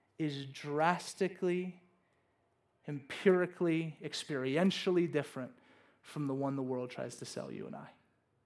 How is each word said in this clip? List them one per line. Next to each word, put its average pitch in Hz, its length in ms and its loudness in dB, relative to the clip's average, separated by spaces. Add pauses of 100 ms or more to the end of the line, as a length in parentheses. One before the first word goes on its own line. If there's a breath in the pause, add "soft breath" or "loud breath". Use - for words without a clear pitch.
(180)
is 139 280 -2
drastically, 175 1300 0 (1080)
empirically, 165 1120 2
experientially 156 1120 2
different 139 400 -4 (480 soft breath)
from 147 260 -6
the 135 60 0
one 139 240 0
the 135 60 -2
world 127 260 -4
tries 123 280 -8
to - 100 -10
sell - 260 -8
you 52 140 -8
and - 100 -10
I. - 120 -14 (580)